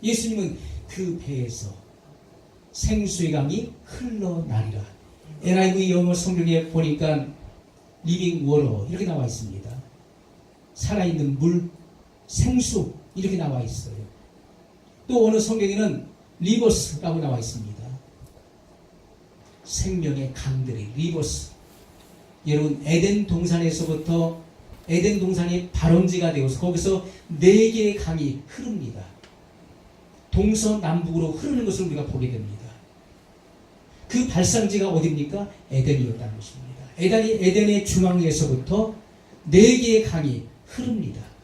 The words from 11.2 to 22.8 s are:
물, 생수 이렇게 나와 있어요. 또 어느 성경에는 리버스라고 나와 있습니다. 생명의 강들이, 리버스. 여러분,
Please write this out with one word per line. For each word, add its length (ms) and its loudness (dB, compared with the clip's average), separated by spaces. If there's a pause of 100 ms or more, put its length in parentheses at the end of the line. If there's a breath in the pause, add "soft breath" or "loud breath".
물, 300 2 (580)
생수 680 0 (220)
이렇게 220 -2
나와 260 -2
있어요. 320 -10 (1120)
또 180 4
어느 140 4
성경에는 640 0 (340)
리버스라고 800 2
나와 180 -2
있습니다. 440 -10 (1800)
생명의 680 -4
강들이, 640 -6
리버스. 540 -4 (1000)
여러분, 360 0